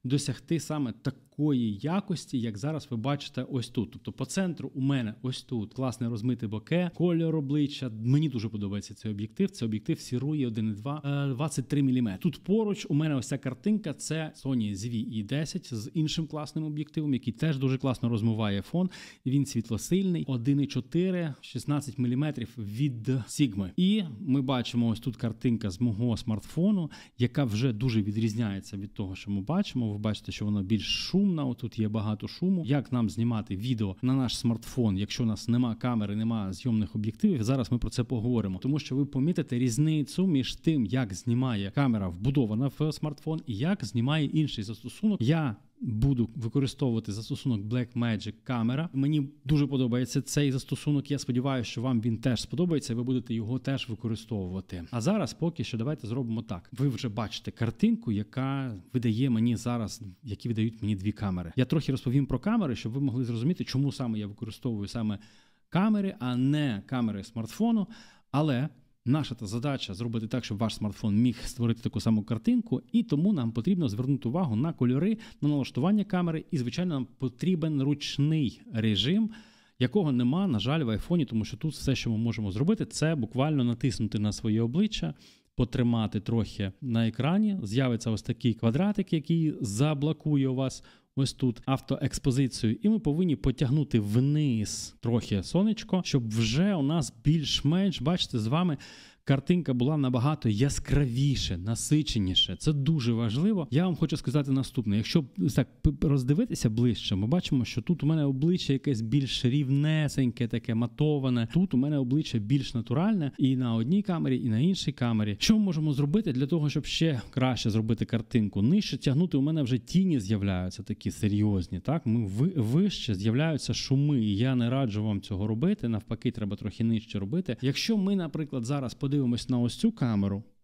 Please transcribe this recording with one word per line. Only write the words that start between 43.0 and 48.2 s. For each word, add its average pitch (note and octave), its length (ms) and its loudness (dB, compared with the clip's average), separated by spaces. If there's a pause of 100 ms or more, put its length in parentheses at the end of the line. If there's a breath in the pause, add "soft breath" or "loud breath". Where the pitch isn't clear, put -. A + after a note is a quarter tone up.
і G#2+ 100 -6
як D#3+ 280 0
знімає C3 420 0
інший C#3+ 380 0
застосунок. A#2+ 580 -2
Я C#3+ 340 2 (240)
буду A#2+ 540 2
використовувати A2+ 800 -2
застосунок A2+ 480 -4
Blackmagic A2+ 760 -2 (120)